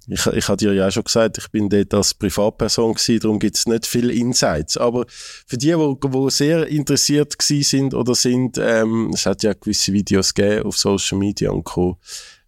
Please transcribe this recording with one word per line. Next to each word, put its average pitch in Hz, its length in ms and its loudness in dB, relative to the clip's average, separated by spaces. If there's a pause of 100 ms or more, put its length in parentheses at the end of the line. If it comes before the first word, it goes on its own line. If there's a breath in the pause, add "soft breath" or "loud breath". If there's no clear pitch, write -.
ich, - 200 -4
ich - 200 0
hatte 104 180 0
dir 101 80 2
ja 95 140 2
auch 98 40 0
schon 107 120 -2
gesagt, - 360 0
ich - 100 -14
bin 107 180 0
dort 101 280 2
als 101 180 2
Privatperson 107 800 0
gewesen, 113 260 0
darum 107 200 0
gibt's - 260 -2
nicht 113 220 0
viel 120 240 0
Insights. 117 680 0
Aber 120 320 0
für - 480 -12
die, 147 180 2
wo, 147 240 0
wo 135 300 0
sehr 151 380 2
interessiert 143 720 0
gewesen 143 240 0
sind 135 320 2
oder 120 180 2
sind, 127 460 2
ähm, 113 520 2
es - 140 -2
hat 98 160 0
ja 107 120 2
gewisse - 400 -2
Videos 98 420 2
gegeben 104 320 0
auf 98 100 -6
Social 98 400 0
Media 101 320 -2
und 98 140 -2
Co., 90 340 -2 (500 loud breath)